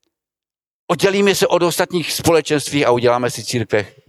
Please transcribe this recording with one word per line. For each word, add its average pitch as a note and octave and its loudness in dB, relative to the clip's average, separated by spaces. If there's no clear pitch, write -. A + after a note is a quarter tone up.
oddělíme G3 2
se F#3+ 2
od F3 0
ostatních F3 -2
společenství D3+ 0
a A#2+ 4
uděláme A#2+ 2
si A2+ -10
církev, G#2+ -2